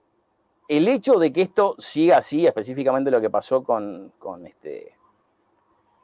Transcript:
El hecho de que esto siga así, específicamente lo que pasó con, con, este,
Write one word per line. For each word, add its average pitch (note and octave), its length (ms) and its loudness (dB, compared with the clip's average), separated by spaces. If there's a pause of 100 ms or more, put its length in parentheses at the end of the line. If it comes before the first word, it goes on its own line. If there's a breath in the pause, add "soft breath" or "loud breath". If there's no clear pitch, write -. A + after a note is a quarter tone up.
(680)
El D3+ 220 2
hecho B3 300 2
de D#3+ 120 2
que D3+ 120 -2
esto G3 360 0
siga D#3+ 380 2
así, D3 300 0
específicamente C3 640 -2
lo B2 100 2
que A2 80 -2
pasó B2+ 340 -2
con, G#2 560 -6
con, F2 280 -14
este, A1 500 -18 (1080)